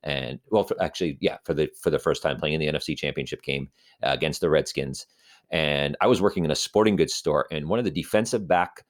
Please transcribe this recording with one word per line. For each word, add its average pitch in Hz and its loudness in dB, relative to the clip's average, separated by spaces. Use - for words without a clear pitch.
And, 67 -6
well, 104 4
for, - -4
actually, 85 -2
yeah, - 0
for 78 0
the, 73 0
for - 0
the 73 2
first - 0
time 71 0
playing 76 -2
in 78 0
the 76 0
N 76 0
F - -2
C 78 -4
Championship 71 -6
game, 69 -6
uh, 69 0
against 71 -2
the 82 2
Redskins. 69 0
And 73 0
I 98 4
was 117 4
working 92 2
in 76 0
a 76 2
sporting 107 2
goods 82 2
store, 73 0
and 78 -6
one 107 2
of 120 -2
the 90 0
defensive 107 -2
backs 90 0